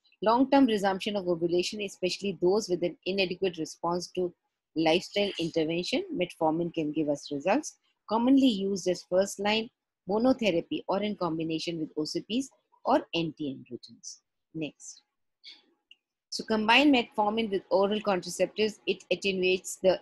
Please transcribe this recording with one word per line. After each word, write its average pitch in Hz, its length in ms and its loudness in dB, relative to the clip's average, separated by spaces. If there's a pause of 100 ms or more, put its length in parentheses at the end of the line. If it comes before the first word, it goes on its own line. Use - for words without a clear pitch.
(220)
Long-term 262 420 4
resumption 202 500 0
of 185 140 -4
ovulation, 175 540 -2
especially 190 580 -4
those 185 300 2
with 175 120 0
an 170 220 -2
inadequate 185 540 -2
response 170 560 -4
to 180 180 -2 (420)
lifestyle 175 640 2
intervention, 165 720 -2
metformin 170 640 -2
can 151 180 -4
give 151 200 -2
us 143 200 -4
results. 175 460 -2 (320)
Commonly 262 380 4
used 196 420 0
as 180 220 -2
first-line 202 580 0 (400)
monotherapy 208 800 0
or 196 140 0
in 208 140 -2
combination 160 640 -4
with 151 180 -6
O 156 60 -2
C 160 260 -6
Ps 254 180 -2 (380)
or 285 280 2
anti-androgens. 135 1040 -8 (340)
Next. - 480 -12 (1300)
So - 140 -8
combine 226 500 6
metformin 220 560 0
with 190 180 -2
oral 196 320 2
contraceptives, 190 840 -2
it 190 260 -4
attenuates 185 720 -2
the 185 200 4